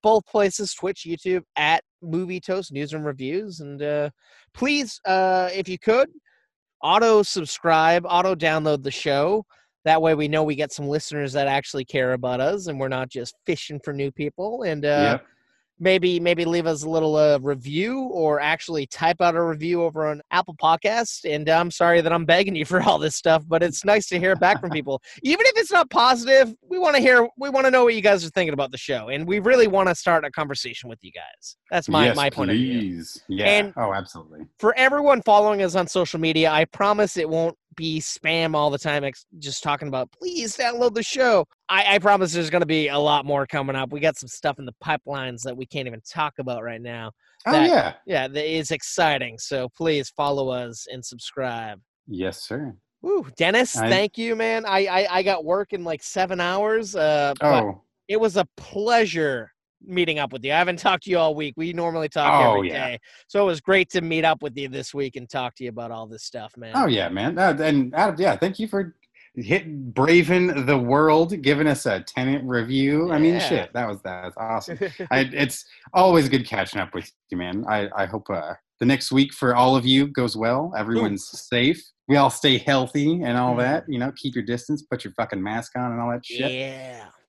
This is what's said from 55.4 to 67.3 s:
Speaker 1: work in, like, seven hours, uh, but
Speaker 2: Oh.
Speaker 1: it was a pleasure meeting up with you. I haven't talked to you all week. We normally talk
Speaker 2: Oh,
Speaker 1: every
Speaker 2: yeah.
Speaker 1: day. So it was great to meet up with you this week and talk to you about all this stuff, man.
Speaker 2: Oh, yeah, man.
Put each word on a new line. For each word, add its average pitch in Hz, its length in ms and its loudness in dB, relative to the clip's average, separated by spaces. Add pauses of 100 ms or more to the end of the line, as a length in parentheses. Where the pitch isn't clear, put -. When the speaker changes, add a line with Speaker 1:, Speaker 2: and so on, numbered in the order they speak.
Speaker 1:
work 190 300 -2
in, 180 100 -8
like, 160 200 -6
seven 185 360 -4
hours, 208 560 -2
uh, 151 440 2
but 143 240 4
Speaker 2:
Oh. 98 180 -8 (260)
Speaker 1:
it 214 120 0
was 208 180 2
a - 80 2 (100)
pleasure 165 960 0 (340)
meeting 175 340 -2
up 131 140 -4
with 120 100 -12
you. 139 100 -2
I 156 40 4
haven't 175 220 0
talked 190 240 0
to 202 60 -14
you 175 80 0
all 160 180 2
week. 147 220 -6
We 165 160 -6
normally 165 360 -4
talk 147 220 2 (140)
Speaker 2:
Oh, 110 120 4
Speaker 1:
every 95 120 -2
Speaker 2:
yeah. 131 220 -6
Speaker 1:
day. 120 80 -10 (280)
So 202 140 0
it 202 40 4
was 165 160 -2
great 190 300 2
to 180 100 0
meet 165 240 0
up 160 160 2
with 139 160 -8
you 139 100 -8
this 131 260 -10
week 139 220 -6
and 127 140 -14
talk 127 260 -8
to 131 80 -14
you 123 60 -8
about 117 220 -10
all 113 160 -12
this 110 160 -18
stuff, 110 340 -14
man. 113 180 -16
Speaker 2:
Oh, 262 120 2
yeah, 98 220 0
man. 113 280 -4